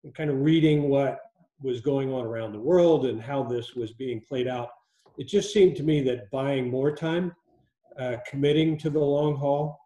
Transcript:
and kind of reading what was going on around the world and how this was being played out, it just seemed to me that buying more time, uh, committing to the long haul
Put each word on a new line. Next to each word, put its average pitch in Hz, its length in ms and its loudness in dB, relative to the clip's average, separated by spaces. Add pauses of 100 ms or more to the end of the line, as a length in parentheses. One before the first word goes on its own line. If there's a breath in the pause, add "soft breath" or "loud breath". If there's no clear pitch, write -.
and 139 100 -18
kind 151 160 -4
of 135 100 0
reading 151 480 4
what 139 320 2 (420)
was 123 200 -4
going 135 320 -2
on 123 120 -4
around 113 260 -6
the 104 80 -10
world 160 460 4
and 113 160 -2
how 135 220 -4
this 120 300 -6
was 110 200 -6
being 123 280 -8
played 127 260 -4
out, 120 220 -6 (480)
it 135 100 -10
just 196 260 0
seemed 185 240 6
to 143 60 -6
me 151 180 2
that 123 280 -2
buying 135 400 -2
more 135 260 0
time, 170 380 -4 (680)
uh, 123 180 -4 (120)
committing 151 480 2
to 156 120 -4
the 151 100 0
long 147 360 2
haul 143 500 -2